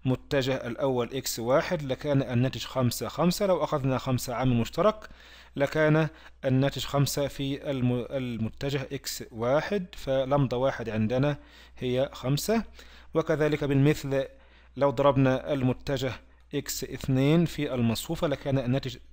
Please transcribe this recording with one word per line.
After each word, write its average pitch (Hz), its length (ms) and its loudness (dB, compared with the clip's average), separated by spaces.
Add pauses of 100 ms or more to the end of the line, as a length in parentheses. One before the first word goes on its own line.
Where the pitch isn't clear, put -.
المتجه 131 600 0
الأول 123 480 -2
إكس - 240 -6
واحد 147 440 0
لكان 135 400 0
الناتج 123 420 0
خمسة، 123 440 -2
خمسة، 175 380 0
لو 175 180 4
أخذنا 135 340 0
خمسة 127 360 -2
عامل 127 200 2
مشترك 165 540 0 (480)
لكان 151 520 2 (360)
الناتج 135 400 0
خمسة 139 440 0
في 139 420 -6
الم-، 123 400 0
المتجه 131 840 -4
إكس - 380 -10
واحد، 147 560 0 (100)
فلامدا 135 600 0
واحد 123 320 0
عندنا 123 480 2 (420)
هي 127 340 0
خمسة. 190 520 0 (500)
وكذلك 151 500 0
بالمثل 139 600 2 (520)
لو 139 140 4
ضربنا 131 600 4
المتجه 127 600 -2 (420)
إكس - 300 -6
اثنين 135 600 2
في 147 300 -4
المصفوفة 123 520 -2
لكان 139 320 -2
الناتج 123 380 -2 (160)